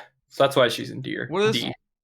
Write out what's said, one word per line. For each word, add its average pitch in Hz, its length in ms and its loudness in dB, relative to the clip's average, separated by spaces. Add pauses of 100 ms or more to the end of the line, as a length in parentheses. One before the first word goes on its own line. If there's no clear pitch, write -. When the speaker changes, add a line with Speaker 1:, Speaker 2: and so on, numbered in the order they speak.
(300)
Speaker 1:
So - 140 0
that's 131 120 2
why 127 140 6
she's 117 220 -6
in 131 120 -10
tier 117 260 -6
Speaker 2:
What 185 140 0
is 220 120 2
Speaker 1:
D. 120 180 -4 (300)